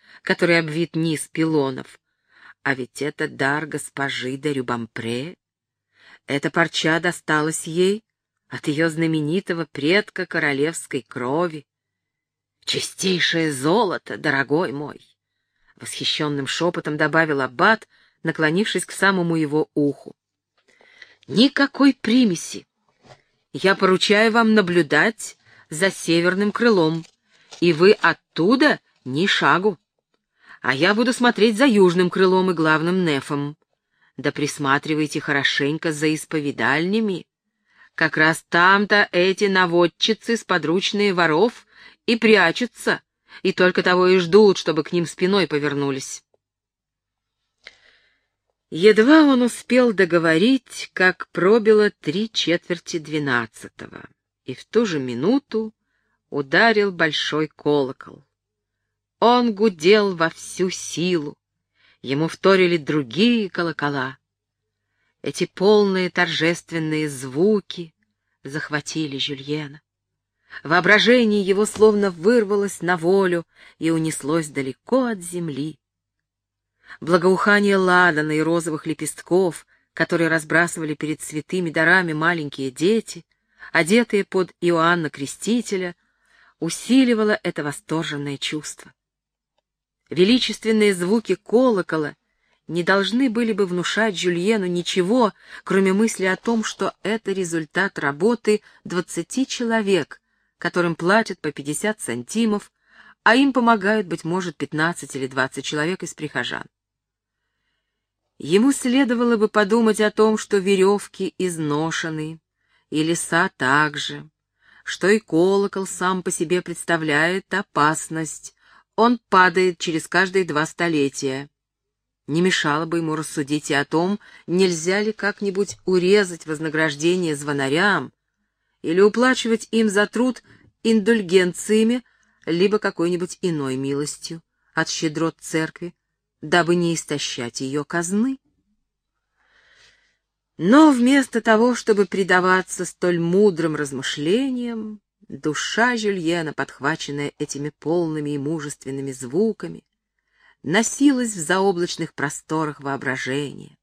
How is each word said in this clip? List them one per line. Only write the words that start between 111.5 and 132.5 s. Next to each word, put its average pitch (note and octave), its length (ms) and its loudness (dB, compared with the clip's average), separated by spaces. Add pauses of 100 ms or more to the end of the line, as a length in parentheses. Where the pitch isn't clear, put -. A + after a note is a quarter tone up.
и D#3 140 -2
леса E3+ 540 0
также, D3 720 -2 (540)
что - 260 -4
и G#3+ 100 4
колокол F#3+ 640 0
сам F#3 380 -4
по F#3 80 -4
себе F3 300 -2
представляет E3+ 920 -2
опасность, D#3+ 1000 -4 (400)
он A#3 240 2 (100)
падает F#3 500 4
через D#3+ 280 -4
каждые F#3 380 0
два D#3 200 -2
столетия. C#3+ 840 -4 (800)
Не D#3+ 140 0
мешало E3 440 0
бы E3 120 -4
ему D#3+ 180 -4
рассудить D3 540 -6
и D3+ 40 0
о C#3+ 120 0
том, F#3+ 340 -2 (280)
нельзя F3+ 540 0
ли G#3+ 100 -2
как-нибудь G3+ 760 -4
урезать F#3 600 2
вознаграждение D#3 920 -2
звонарям C#3+ 800 -2 (680)
или E3+ 200 -2
уплачивать A3+ 680 2
им A3 180 2
за G3+ 180 2
труд B3 360 -4 (400)
индульгенциями, G#3+ 1200 2 (420)
либо F#3+ 320 0